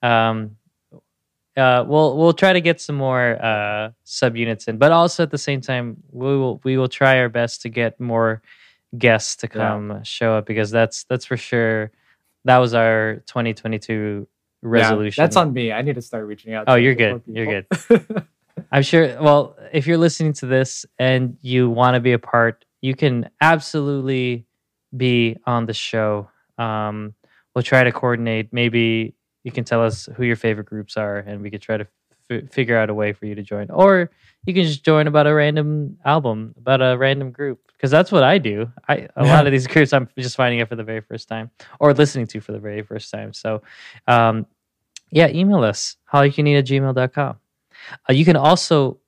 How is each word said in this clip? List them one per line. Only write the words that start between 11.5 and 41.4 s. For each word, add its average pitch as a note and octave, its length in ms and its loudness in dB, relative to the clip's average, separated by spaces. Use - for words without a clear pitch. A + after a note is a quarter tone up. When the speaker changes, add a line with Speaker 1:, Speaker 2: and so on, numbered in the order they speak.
Speaker 1:
That B2+ 140 6
was A#2+ 140 2
our A2+ 540 0
twenty A#2 260 -4
twenty-two G#2+ 720 -6
Speaker 2:
Yeah, A#2 60 -10
Speaker 1:
resolution. A2 520 2
Speaker 2:
that's E3 140 2
on E3+ 160 2
me. A#2+ 220 -4
I A2+ 80 -6
need C#3 140 -4
to B2 60 -12
start A2 240 -10
reaching G#2+ 280 -14
out A2 140 -8
Speaker 1:
Oh, B2+ 80 6
Speaker 2:
to A#2+ 60 6
Speaker 1:
you're B2+ 160 4
Speaker 2:
more A2+ 220 0
Speaker 1:
good. - 80 -20
You're A2 360 -6
Speaker 2:
people. - 340 2
<laughs> A3 80 -10
Speaker 1:
good. F#3 80 -6
I'm C#3 100 2
sure. C#3+ 400 2
Well, D3 360 4
if D3 120 0
you're E3 120 2
listening D#3+ 360 0
to C3+ 120 -10
this C3 400 -2
and B2+ 440 0
you B2+ 280 0
wanna B2 300 2
be B2 140 2
a A2+ 60 0
part, A#2 440 0
you C3 140 -4
can B2+ 340 -2
absolutely C#3 1040 -2
be A#2+ 400 2
on A#2+ 200 0
the A2 80 -6
show. G#2 560 -4
Um, G#2+ 560 -6
we'll B2 100 -2
try C3 200 4
to B2 80 2
coordinate. A#2 640 -4
Maybe A2+ 600 0
you A#2+ 80 -12
can A#2+ 140 -6
tell A#2 180 0
us A2 320 -4
who B2 80 -4
your A#2 140 0
favorite G#2+ 280 -4
groups G#2+ 320 -12
are, G#2 200 -4
and G2+ 240 -12
we G#2 100 -12
could G2+ 100 -14
try A2 160 -6
to G#2 100 -8
f-, A#2+ 200 -8
figure A#2+ 260 0
out A2 120 0
a G#2+ 40 -2
way G#2 200 -2
for G2+ 120 -14
you G#2+ 100 -10
to G#2 80 -12
join. G#2 260 -10
Or F3+ 400 4
you F#3 80 -6
can F3+ 100 2
just D3+ 220 -4
join D3+ 220 4
about D3+ 200 4
a D3 60 2
random D3+ 720 0
album, A#2 520 -2
about B2+ 240 0
a B2+ 160 2
random C3+ 340 -2
group, C3+ 280 -8
'cause C3+ 120 -2
that's E3 200 4
what E3+ 120 4
I D#3 140 4
do. A2+ 320 -4
I, - 260 -2
a - 80 0
lot C#3+ 60 4
Speaker 2:
Yeah. D3+ 140 8
Speaker 1:
of C#3+ 80 2
these B2+ 160 0
groups D3+ 260 4
I'm C3 240 0
just B2 180 -8
finding B2 260 0
out A2+ 60 -2
for A#2 80 -10
the A2+ 80 -10
very A2 180 -8
first - 280 -16
time A2+ 200 -8